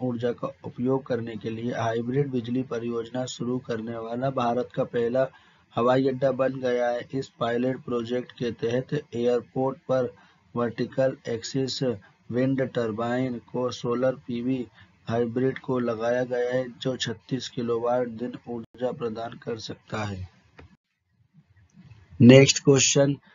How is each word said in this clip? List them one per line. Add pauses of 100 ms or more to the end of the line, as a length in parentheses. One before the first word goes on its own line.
ऊर्जा
का (140)
उपयोग
करने
के
लिए
हाइब्रिड
बिजली
परियोजना
शुरू
करने
वाला
भारत
का
पहला (480)
हवाई
अड्डा
बन
गया
है।
इस
पायलट
प्रोजेक्ट
के
तहत (140)
एयरपोर्ट
पर (420)
वर्टिकल (100)
एक्सिस (480)
विंड
टरबाइन
को
सोलर
पीवी (400)
हाइब्रिड
को
लगाया
गया
है,
जो
छत्तीस
किलोवाट
दिन (140)
ऊर्जा
प्रदान
कर
सकता
है। (1900)
नेक्स्ट
क्वेश्चन, (180)